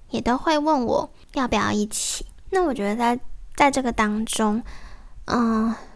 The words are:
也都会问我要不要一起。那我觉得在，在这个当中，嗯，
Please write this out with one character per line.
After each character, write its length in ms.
也 120
都 160
会 200
问 280
我 240
要 140
不 80
要 160
一 160
起。 380
那 120
我 100
觉 140
得 80
在， 240
在 140
这 140
个 80
当 340
中， 380
嗯， 500